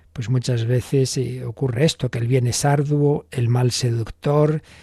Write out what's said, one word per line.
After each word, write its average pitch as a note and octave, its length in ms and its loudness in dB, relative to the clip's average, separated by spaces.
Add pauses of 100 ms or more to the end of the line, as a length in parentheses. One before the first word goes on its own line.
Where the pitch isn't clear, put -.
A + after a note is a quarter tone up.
(140)
pues A2 160 -6
muchas B2 360 0
veces, B2+ 520 0
eh, B2+ 260 -6
ocurre B2 400 -2
esto, C#3+ 260 0
que A#2+ 100 -6
el A#2 80 -2
bien B2 200 2
es - 160 -2
arduo, C#3+ 680 2
el A#2+ 180 0
mal B2 220 2
seductor. D3 920 0 (220)